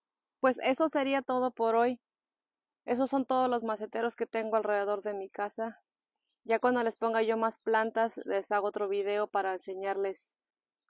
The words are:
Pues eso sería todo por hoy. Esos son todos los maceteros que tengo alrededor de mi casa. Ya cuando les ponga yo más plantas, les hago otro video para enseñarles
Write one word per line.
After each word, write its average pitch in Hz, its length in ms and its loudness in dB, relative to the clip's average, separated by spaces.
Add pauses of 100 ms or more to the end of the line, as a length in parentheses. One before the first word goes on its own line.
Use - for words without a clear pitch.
(400)
Pues 262 220 4
eso 269 260 2
sería 269 340 0
todo 254 300 -2
por 226 240 2
hoy. 240 240 2 (840)
Esos 247 260 0
son 269 140 0
todos 254 240 2
los 233 140 0
maceteros 226 540 -4
que 233 100 -4
tengo 220 300 -2
alrededor 208 460 0
de 208 120 -4
mi 196 140 -8
casa. 220 540 -8 (600)
Ya 220 140 2
cuando 247 240 2
les 226 140 -2
ponga 226 260 0
yo 220 140 2
más 226 220 -2
plantas, 226 640 0
les 196 260 -4
hago 202 180 2
otro 208 200 -2
video 202 380 0
para 190 260 -2
enseñarles 190 800 -6 (580)